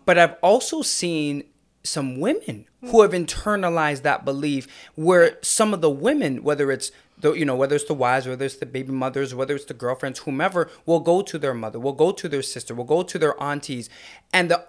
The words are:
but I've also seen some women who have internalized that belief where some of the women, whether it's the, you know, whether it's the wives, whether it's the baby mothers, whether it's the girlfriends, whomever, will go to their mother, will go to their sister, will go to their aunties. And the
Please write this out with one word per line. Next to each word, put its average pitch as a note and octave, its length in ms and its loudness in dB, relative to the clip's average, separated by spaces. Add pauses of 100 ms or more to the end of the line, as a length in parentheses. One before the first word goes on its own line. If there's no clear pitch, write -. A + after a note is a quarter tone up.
but F3 120 6
I've E3+ 240 6
also B3+ 400 2
seen D3+ 600 -4 (400)
some C3+ 360 -6
women F#3 460 -4 (160)
who A#3+ 200 8
have G3 100 6
internalized E3+ 920 -2
that C#3+ 220 0
belief C#3 420 -4 (280)
where E3+ 460 4
some G#3+ 320 0
of F3+ 80 -4
the D#3+ 80 4
women, D3+ 540 -2
whether C#3+ 280 0
it's - 200 -6 (300)
the, D3+ 120 2
you D#3 100 -2
know, C#3 120 0
whether C3+ 200 2
it's C#3+ 100 -2
the - 80 -4
wives, B2 340 0
whether B2+ 180 -6
it's C3+ 100 -8
the - 100 -10
baby C3 280 -8
mothers, C3 420 -4
whether C3+ 180 -4
it's C#3 120 -6
the - 80 -12
girlfriends, B2+ 460 -6
whomever, E3 500 -2 (160)
will E3 160 2
go E3+ 200 4
to F#3+ 160 -10
their C#3+ 160 -2
mother, A2+ 240 -8
will B2+ 160 -4
go D#3 200 2
to F#3 160 -8
their C#3+ 120 -2
sister, B2 320 -10
will A#2+ 120 -8
go D#3 180 2
to F3 160 -2
their D3+ 240 2
aunties. C#3+ 460 -6 (420)
And F3+ 180 4
the E3+ 200 2